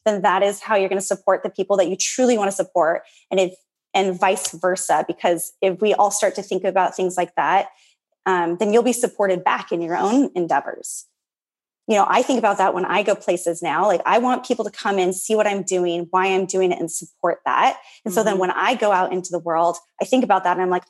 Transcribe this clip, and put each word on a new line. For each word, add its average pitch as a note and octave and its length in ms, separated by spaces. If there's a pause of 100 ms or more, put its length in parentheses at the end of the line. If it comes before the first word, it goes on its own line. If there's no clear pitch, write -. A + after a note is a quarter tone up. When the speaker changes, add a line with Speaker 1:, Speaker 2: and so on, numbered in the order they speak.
Speaker 1:
then G#3 160
that F#3 200
is G3+ 180
how A3 160
you're F#3+ 120
gonna G3 120 (140)
support F#3+ 280
the G3+ 80
people G3 260
that F#3+ 120
you F#3 80
truly B3 420
wanna G3 140
support. F3 500 (280)
And F#3+ 100
if, F3+ 140 (380)
and F#3+ 260
vice F#3+ 340
versa, E3+ 560
because E3+ 520
if F#3 200
we G#3+ 140
all G3+ 160
start F#3+ 260
to G3+ 60
think F#3 220
about F#3 300
things F3+ 220
like F3 180
that, E3 340 (560)
um, F3 340
then G#3 140
you'll A#3 120
be B3+ 80
supported F#3+ 500
back G#3 300
in E3+ 100
your E3+ 140
own G#3+ 380
endeavors. - 720 (840)
You G#3+ 80
know, G3 120
I A3+ 140
think B3+ 160
about G3+ 200
that F#3 140
when F3+ 120
I F#3 180
go G3+ 140
places E3+ 460
now. E3+ 240
Like, F3 200
I G3 120
want B3 280
people A#3 180
to G#3 60
come G3+ 300
in, F3+ 120
see F#3 220
what G#3+ 140
I'm G3 160
doing, F3 460
why F#3 160
I'm F#3+ 200
doing F#3 240
it, - 80
and E3+ 120
support - 560
that. C#3+ 340 (240)
And G3+ 100
so A3+ 80
then G#3 120
Speaker 2:
Mm-hmm. F#3+ 80
Speaker 1:
when F3+ 100
I G#3 240
go G#3 160
out F#3 200
into F3+ 200
the F3 80
world, E3+ 360 (240)
I E3+ 40
think B3+ 180
about F#3+ 220
that F3+ 80
and F3+ 100
I'm F3+ 80
like, F3+ 200